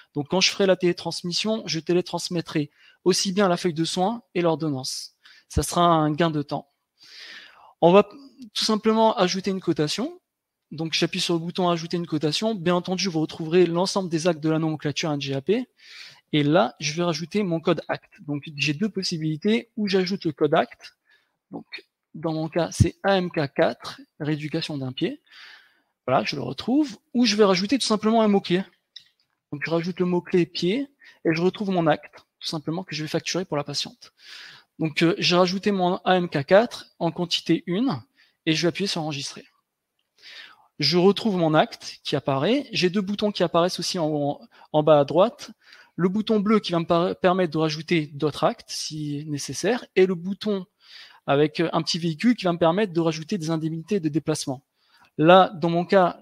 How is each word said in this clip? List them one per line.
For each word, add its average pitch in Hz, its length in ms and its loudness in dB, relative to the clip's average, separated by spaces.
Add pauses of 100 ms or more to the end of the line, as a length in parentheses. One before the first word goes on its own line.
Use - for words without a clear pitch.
(140)
Donc, 143 140 -4
quand 185 120 0
je - 100 2
ferai 202 160 0
la 185 100 6
télétransmission, 180 920 -2
je 160 140 -2
télétransmettrai 170 880 -2 (320)
aussi 185 300 2
bien 196 160 4
la 175 80 2
feuille 170 180 -2
de 160 100 -2
soins 196 380 -2 (120)
et 180 80 0
l'ordonnance. 151 760 -2 (320)
Ça 151 140 -2
sera 175 200 0
un 160 300 4
gain 165 180 2
de 147 120 -2
temps. - 280 -10 (1120)
On 170 120 6
va 202 160 8 (460)
tout - 100 -4
simplement 220 520 2
ajouter 190 340 -2
une 190 100 -4
cotation. 196 600 -4 (500)
Donc, 156 220 -8
j'appuie 170 280 -2
sur 175 140 -2
le 165 60 0
bouton 175 280 -2
ajouter 170 280 -2
une 170 100 -4
cotation. 160 480 -2
Bien 175 220 0
entendu, 180 320 -2
vous 160 120 -2
retrouverez 165 460 2
l'ensemble 185 420 -2
des 160 200 -2
actes 156 140 0
de 160 80 0
la 160 80 2
nomenclature 156 520 -4
N 143 100 -2
G 139 140 -6
A 139 60 -4
P. 226 280 0 (640)
Et 151 100 2
là, 180 380 2
je 151 140 -4
vais 175 80 -2
rajouter 175 400 -2
mon 165 180 -2
code 170 280 0
acte. - 340 -8
Donc, 143 220 -6 (120)
j'ai 143 160 -2
deux 185 160 -2
possibilités 185 880 -2
où 208 120 -2
j'ajoute 185 360 0
le 160 80 -2
code 151 220 0
acte. - 420 -2 (540)
Donc, - 360 -16 (280)
dans 160 180 -6
mon 160 160 -4
cas, 165 240 -2
c'est - 300 2
A 196 160 2
M 175 120 -2
K 143 220 -2
quatre, - 480 -2 (180)
rééducation 151 600 -6
d'un 131 140 -6
pied. 233 280 -6 (880)
Voilà, 143 180 2
je - 100 -6
le 139 80 -8
retrouve. 254 560 -2 (140)
Ou 240 140 4
je 208 100 2
vais 214 80 6
rajouter 196 340 2
tout - 80 -6
simplement 220 360 2
un 214 60 4
mot-clé. 190 360 2 (880)
Donc, 143 120 -8
je - 60 -6
rajoute 170 300 -2
le 180 60 0
mot-clé 175 400 0
pied 226 420 -2 (360)
et 165 100 2
je 165 60 -4
retrouve 185 300 -2
mon 170 160 0
acte, - 400 -4 (140)
tout - 80 -10
simplement, 165 340 -6
que 151 140 -10
je 151 60 -6
vais 151 60 -8
facturer 170 360 -4
pour 156 120 -6
la 143 60 -2
patiente. - 500 -10 (680)
Donc, 160 240 0
euh, 165 140 4
j'ai 175 180 2
rajouté 185 340 2
mon 185 280 0
A 185 180 2
M 175 120 0
K 143 160 -4
quatre 208 420 2 (120)
en 165 140 -2
quantité - 540 0
une 185 360 -2 (420)
et 160 100 2
je 151 80 -2
vais 175 60 2
appuyer 185 200 -2
sur 170 140 -4
enregistrer. 139 420 -8 (1400)
Je 151 180 2
retrouve 196 380 4
mon 160 180 2
acte - 480 0
qui - 140 -4
apparaît. 165 560 -2
J'ai 175 180 0
deux 196 100 -2
boutons 208 300 -2
qui 185 140 -2
apparaissent 170 340 0
aussi 180 220 -4
en, 147 400 -2 (320)
en 151 100 4
bas 151 160 8
à 143 60 6
droite. 175 480 2 (420)
Le 196 140 2
bouton 214 320 0
bleu 208 180 4
qui 175 140 -6
va 170 80 2
me 170 40 -2
par-, 175 300 2
permettre 180 380 2
de 160 60 -2
rajouter 156 480 0
d'autres 143 360 -4
actes, 208 280 -2
si 151 580 -8
nécessaire, 151 640 -4
et 185 120 6
le 185 100 0
bouton 196 500 -6 (640)
avec, 151 320 2
euh, 160 120 0
un 170 100 0
petit 165 180 -4
véhicule 175 340 0
qui - 100 -8
va 175 80 2
me 170 60 -2
permettre 175 340 2
de 160 60 -4
rajouter 160 400 -2
des 156 120 -4
indemnités 160 500 -2
de 156 80 -2
déplacement. 147 560 -4 (520)
Là, 180 340 8
dans 170 200 -2
mon 170 140 2
cas, 180 380 4